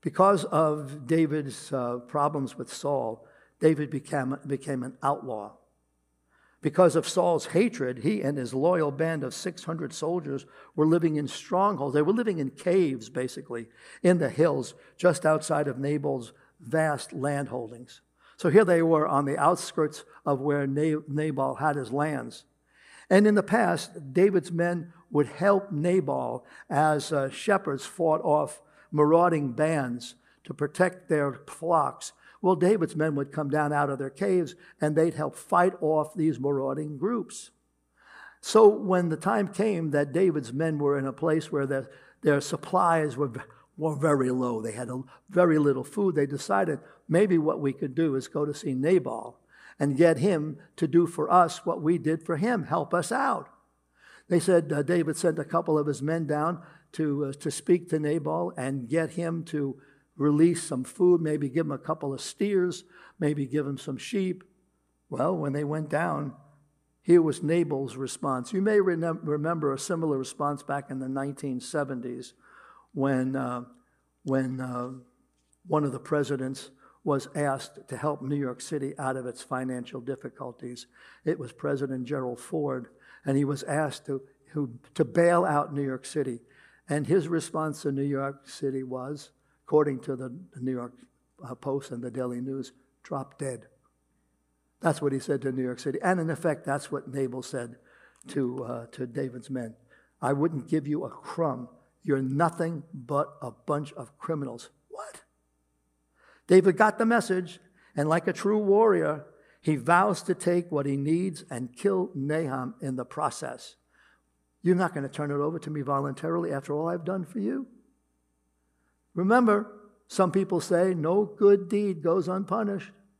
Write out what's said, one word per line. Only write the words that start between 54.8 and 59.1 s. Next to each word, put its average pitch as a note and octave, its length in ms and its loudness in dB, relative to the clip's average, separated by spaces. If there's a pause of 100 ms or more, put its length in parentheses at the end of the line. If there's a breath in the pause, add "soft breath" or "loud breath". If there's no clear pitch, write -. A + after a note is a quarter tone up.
David D#3+ 340 0
sent E3 220 0
a C#3+ 60 -4
couple D#3+ 320 0
of D3 100 2
his C#3 140 -2
men D#3+ 260 -2
down D#3 340 -2 (360 loud breath)
to, D3 280 -2
uh, C3+ 80 -6
to C#3+ 160 -6
speak F3 400 0
to D#3 100 0
Nabal D#3+ 580 -2
and C3 320 -6
get D#3 220 0